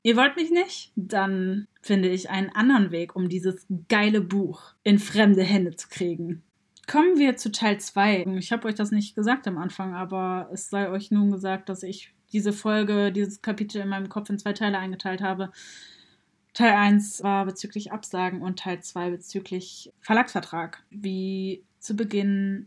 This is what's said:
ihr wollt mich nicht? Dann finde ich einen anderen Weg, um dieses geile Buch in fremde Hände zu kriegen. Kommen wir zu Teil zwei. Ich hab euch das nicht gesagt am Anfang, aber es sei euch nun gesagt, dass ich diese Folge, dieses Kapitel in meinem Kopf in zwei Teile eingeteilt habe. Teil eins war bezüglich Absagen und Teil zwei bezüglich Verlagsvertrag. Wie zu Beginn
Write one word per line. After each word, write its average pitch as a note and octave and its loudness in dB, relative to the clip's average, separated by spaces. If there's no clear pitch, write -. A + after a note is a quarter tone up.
ihr A3+ 6
wollt C#4 4
mich E4 0
nicht? F4 0
Dann F#3+ -2
finde F#3+ 2
ich F#3 -2
einen F#3+ -2
anderen A3 6
Weg, E3+ -4
um F#3 -2
dieses F#3 -2
geile G#3+ 4
Buch F#3 -4
in G3+ 6
fremde G3+ 4
Hände F3+ 2
zu - -16
kriegen. E3+ -6
Kommen D#4+ 4
wir C4 4
zu G#3 -6
Teil G#3 0
zwei. G3 2
Ich F#3 -6
hab A#3 -2
euch A3 -4
das G#3 -2
nicht G#3 -2
gesagt A#3 0
am F3+ -4
Anfang, F#3 -6
aber F#3 -6
es - -12
sei G3+ -2
euch G3 -6
nun G3+ 4
gesagt, F#3+ -4
dass F#3+ -8
ich F#3+ -12
diese G#3 0
Folge, G#3 0
dieses G3+ -4
Kapitel G#3 -4
in G3 -4
meinem G3 -6
Kopf G#3 -8
in G3+ -2
zwei G3+ -4
Teile G3+ -2
eingeteilt F#3 -6
habe. F#3+ -4
Teil A#3 6
eins G#3 4
war G3 0
bezüglich G#3 -8
Absagen F#3 -6
und F#3 -6
Teil F3 -8
zwei F3+ -6
bezüglich F3+ -10
Verlagsvertrag. G#3 -2
Wie F#3+ -6
zu - -8
Beginn G3 -2